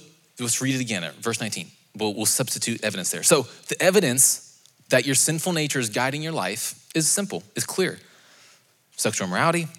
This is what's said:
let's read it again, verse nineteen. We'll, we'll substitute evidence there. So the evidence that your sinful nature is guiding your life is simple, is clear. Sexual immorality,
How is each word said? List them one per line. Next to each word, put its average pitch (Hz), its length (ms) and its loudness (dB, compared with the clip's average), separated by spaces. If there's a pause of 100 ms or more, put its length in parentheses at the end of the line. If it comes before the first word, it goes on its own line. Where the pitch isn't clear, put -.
(400)
let's 120 220 -2
read 131 140 0
it 127 60 0
again, 95 280 -4 (100)
verse 113 200 -2
nineteen. 101 320 -6 (240)
We'll, 107 180 0
we'll 107 120 -2
substitute 117 580 -2
evidence 95 260 -2
there. 85 140 -6
So 147 240 4 (220)
the - 120 -2
evidence 160 800 2 (280)
that 127 160 4
your 139 100 0
sinful 160 380 0
nature 151 260 0
is 117 100 0
guiding 131 320 -2
your 160 120 -6
life 104 600 -4
is 156 160 2
simple, 202 320 -2 (140)
is 131 100 -4
clear. 160 340 -2 (960)
Sexual 104 320 -2
immorality, 156 400 2 (120)